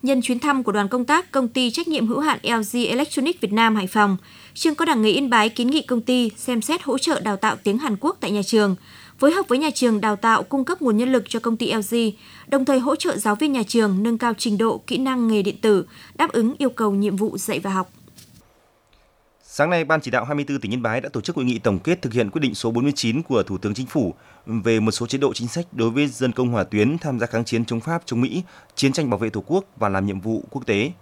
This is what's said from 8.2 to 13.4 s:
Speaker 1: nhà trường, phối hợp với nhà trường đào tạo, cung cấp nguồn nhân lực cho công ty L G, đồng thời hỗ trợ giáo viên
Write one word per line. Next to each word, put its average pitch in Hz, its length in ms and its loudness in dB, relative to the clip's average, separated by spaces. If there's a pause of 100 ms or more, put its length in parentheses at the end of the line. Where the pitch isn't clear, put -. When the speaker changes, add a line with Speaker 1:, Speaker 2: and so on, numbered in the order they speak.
Speaker 1:
nhà 208 120 0
trường, 202 320 4 (440)
phối 285 120 6
hợp 370 160 0
với 247 100 2
nhà 302 180 0
trường 220 260 2
đào 214 140 0
tạo, 226 280 2
cung 269 220 -2
cấp 349 160 -4
nguồn 233 160 2
nhân 247 140 2
lực 247 180 2
cho 226 100 -4
công 226 180 -2
ty - 160 -2
L 226 60 0 (100)
G, 233 60 -2 (520)
đồng 269 180 0
thời 269 140 4
hỗ 269 160 0
trợ 320 220 -2
giáo - 180 0
viên 311 180 0